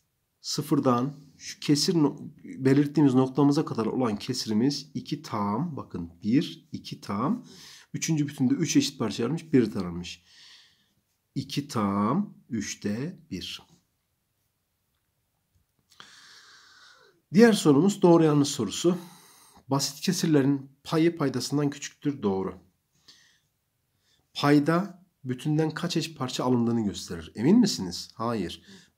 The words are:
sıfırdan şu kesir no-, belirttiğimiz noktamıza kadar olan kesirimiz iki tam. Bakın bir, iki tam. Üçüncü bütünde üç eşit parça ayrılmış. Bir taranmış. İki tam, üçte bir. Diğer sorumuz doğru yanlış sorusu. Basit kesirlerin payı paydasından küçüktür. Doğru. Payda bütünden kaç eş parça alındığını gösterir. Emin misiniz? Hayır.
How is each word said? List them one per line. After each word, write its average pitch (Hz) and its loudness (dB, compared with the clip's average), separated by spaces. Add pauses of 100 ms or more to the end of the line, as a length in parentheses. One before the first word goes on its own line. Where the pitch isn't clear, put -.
(420)
sıfırdan 127 0 (180)
şu - -18
kesir 151 0
no-, 139 0 (120)
belirttiğimiz 139 2
noktamıza 143 2
kadar 110 -4
olan 113 -2
kesirimiz 123 -4
iki - -8
tam. 117 -4
Bakın 87 -12 (120)
bir, 131 -2
iki - -14
tam. 127 -4 (480)
Üçüncü 151 -2
bütünde 131 -2
üç 165 -2
eşit - 0
parça 113 -4
ayrılmış. 147 -4
Bir 113 4
taranmış. 87 -8 (1120)
İki 143 -8
tam, 107 -2 (160)
üçte 113 -8 (120)
bir. 87 -12 (3750)
Diğer 220 8
sorumuz 165 4
doğru 170 8
yanlış 147 4
sorusu. 143 0 (680)
Basit - -2
kesirlerin 143 0 (120)
payı 170 2
paydasından 139 -2
küçüktür. - -8
Doğru. 95 -4 (1600)
Payda 151 2 (180)
bütünden 151 -2
kaç 170 -6
eş 151 -6
parça 131 -6
alındığını 117 2
gösterir. 87 -8
Emin 156 4
misiniz? - -2
Hayır. 110 -6 (340)